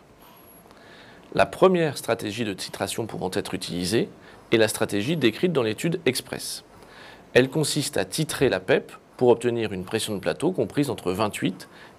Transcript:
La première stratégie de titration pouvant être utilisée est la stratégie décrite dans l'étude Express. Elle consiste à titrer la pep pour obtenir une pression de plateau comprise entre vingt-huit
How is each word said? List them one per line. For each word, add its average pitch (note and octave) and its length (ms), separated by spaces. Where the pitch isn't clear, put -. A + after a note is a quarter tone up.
La F#2 140
première E3+ 500
stratégie A2+ 480
de G2+ 100
titration G2+ 520
pouvant F#2 260
être - 220
utilisée F2+ 540
est A#2+ 60
la A2 100
stratégie G#2+ 500
décrite C3+ 360
dans C3+ 100
l'étude A2+ 440
Express. - 580
Elle B2+ 160
consiste - 480
à G2 60
titrer - 440
la G2 100
pep E3 320
pour B2 120
obtenir A#2 440
une F#2 120
pression A2 320
de - 20
plateau F2+ 320
comprise C#3 400
entre F#2 220
vingt-huit G#2+ 560